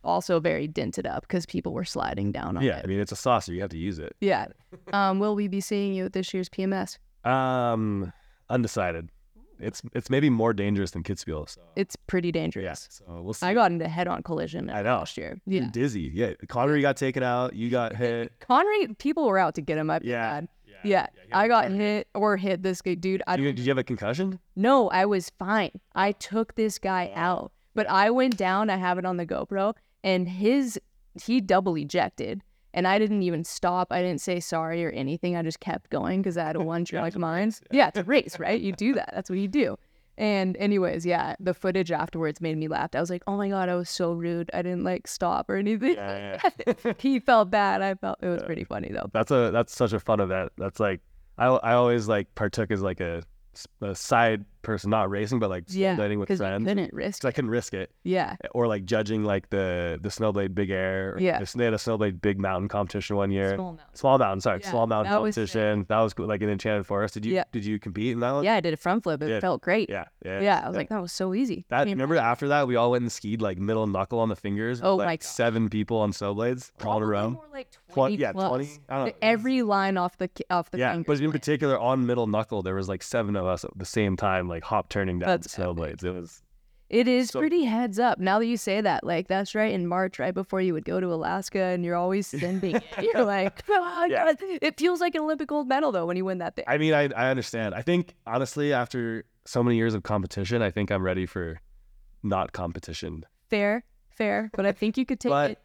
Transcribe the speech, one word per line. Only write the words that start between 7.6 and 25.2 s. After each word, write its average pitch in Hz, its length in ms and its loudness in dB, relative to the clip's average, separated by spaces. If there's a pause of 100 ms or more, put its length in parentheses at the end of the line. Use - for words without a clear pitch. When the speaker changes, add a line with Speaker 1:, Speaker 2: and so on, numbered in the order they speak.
Speaker 2:
undecided. 90 600 -2 (480)
It's, - 220 -8 (140)
it's 127 160 -6
maybe 143 180 6
more 117 240 4
dangerous 101 380 0
than 85 120 -8
Kitzbühel, 80 460 -6
so. - 140 -20 (140)
Speaker 1:
It's 190 200 -4
pretty 175 320 -2
Speaker 2:
Yeah, 170 40 -2
Speaker 1:
dangerous. 156 580 -6
Speaker 2:
so 85 320 -16
we'll 95 100 -6
see. - 140 -4
Speaker 1:
I 202 80 2
got 214 180 6
into 165 160 -4
head-on 175 340 -4
collision 160 460 -6
Speaker 2:
I 104 140 -4
know. 117 160 2
Speaker 1:
last - 180 -8
year. 78 300 -12
Speaker 2:
You're 190 180 0
Speaker 1:
Yeah. 117 80 -4
Speaker 2:
dizzy. 110 420 -2
Yeah, 104 200 -2 (140)
Connery 143 340 2
got 139 160 2
taken 135 240 -2
out. 123 320 0
You 117 160 -4
got 117 260 0
hit. 117 440 -2
Speaker 1:
Connery, 392 480 2 (100)
people 311 280 -2
were 196 120 4
out 175 160 2
to 165 80 -4
get 151 160 -2
him. 156 120 0
I 160 100 0
feel 120 100 -6
Speaker 2:
Yeah. 117 180 -2 (120)
Speaker 1:
bad. 170 80 -10 (180)
Speaker 2:
Yeah. 202 80 -20 (100)
Speaker 1:
Yeah. 190 220 2 (100)
Speaker 2:
Yeah, 92 100 -20
he 110 60 -8
Speaker 1:
I 208 160 4
Speaker 2:
got 233 160 6
Speaker 1:
got 156 80 -2
Speaker 2:
hurt. 196 80 0
Speaker 1:
hit 208 340 0
or 208 220 2
hit 190 260 0
this 185 200 -2
good 175 180 -2
dude. 190 260 0
I 180 100 0
Speaker 2:
You, 135 100 0
Speaker 1:
don't 143 80 0
Speaker 2:
did 123 100 -4
you 131 60 4
have 135 80 4
a 127 60 0
concussion? 147 560 -2 (160)
Speaker 1:
No, 233 340 4
I 185 160 4
was 196 320 0